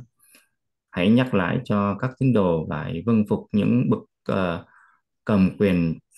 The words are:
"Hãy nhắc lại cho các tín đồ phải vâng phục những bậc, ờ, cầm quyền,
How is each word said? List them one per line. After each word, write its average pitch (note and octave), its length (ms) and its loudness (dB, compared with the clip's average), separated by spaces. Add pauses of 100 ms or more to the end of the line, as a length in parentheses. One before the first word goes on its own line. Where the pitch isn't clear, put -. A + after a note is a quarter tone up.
(920)
"Hãy F#2+ 180 0
nhắc B2+ 240 2
lại F#2 320 0
cho G2+ 340 -2
các C3 200 -4
tín C3+ 140 2
đồ F2 360 0
phải E2 360 -6
vâng A2 240 2
phục G2+ 220 -2
những A2 380 0
bậc, - 100 0 (260)
ờ, F#2+ 400 -2 (600)
cầm F#2+ 240 4 (100)
quyền, F2 400 0 (180)